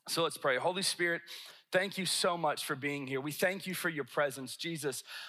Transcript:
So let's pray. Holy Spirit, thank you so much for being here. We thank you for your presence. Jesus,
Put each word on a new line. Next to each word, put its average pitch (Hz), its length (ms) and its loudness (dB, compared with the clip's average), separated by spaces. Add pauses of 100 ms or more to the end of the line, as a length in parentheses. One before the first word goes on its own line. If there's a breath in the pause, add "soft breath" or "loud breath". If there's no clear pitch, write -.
So 170 160 2
let's 151 140 0
pray. 131 200 4
Holy 180 240 0
Spirit, 170 400 2 (500 loud breath)
thank 185 280 2
you 175 80 0
so 180 280 2
much 156 300 2
for 151 100 0
being 143 300 -2
here. 131 160 -2
We 147 100 -2
thank 190 360 0
you 180 80 -2
for 175 140 0
your 143 160 -2
presence. 135 520 0
Jesus, 151 460 -4 (260 loud breath)